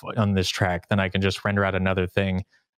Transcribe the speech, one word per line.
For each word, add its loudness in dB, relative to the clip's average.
on 2
this 0
track, -2
then 2
I 2
can -2
just 0
render 2
out 0
another 0
thing, -2